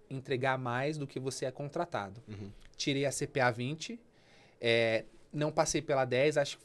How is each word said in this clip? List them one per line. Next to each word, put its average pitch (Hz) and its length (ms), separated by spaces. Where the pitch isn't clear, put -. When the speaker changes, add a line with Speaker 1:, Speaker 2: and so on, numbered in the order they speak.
Speaker 1:
entregar 131 500
mais 131 380
do 143 100
que - 140
você 131 240
é 131 60
contratado. 123 760
Speaker 2:
Uhum. 101 240
Speaker 1:
Tirei 139 280
a 135 80
C 143 140
P - 140
A 123 100
vinte, 135 500
é, 113 440
não 151 180
passei 151 300
pela 135 240
dez, 135 320
acho 139 220
que, - 60